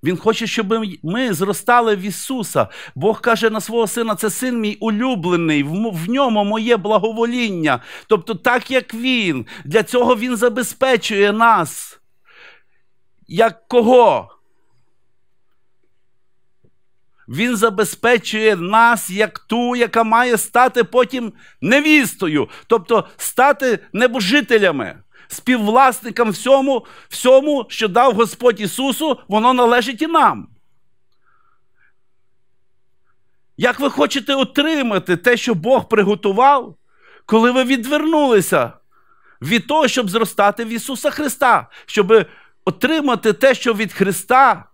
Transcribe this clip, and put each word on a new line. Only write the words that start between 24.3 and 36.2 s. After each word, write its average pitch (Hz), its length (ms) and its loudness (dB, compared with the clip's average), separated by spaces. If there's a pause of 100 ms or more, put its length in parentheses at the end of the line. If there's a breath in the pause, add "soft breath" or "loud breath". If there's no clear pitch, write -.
співвласникам 233 1000 0
всьому, 269 560 0 (220 loud breath)
всьому, 269 600 2
що 220 200 -4
дав 240 260 2
Господь 226 460 0
Ісусу, 262 680 -4
воно 220 260 2
належить 240 480 2
і 320 40 -2
нам. 247 420 0 (3000)
Як 240 240 -2
ви 277 100 0
хочете 277 440 -2
отримати 269 840 -2
те, 240 200 2
що 233 180 -2
Бог 220 340 0
приготував, 208 880 2 (480 soft breath)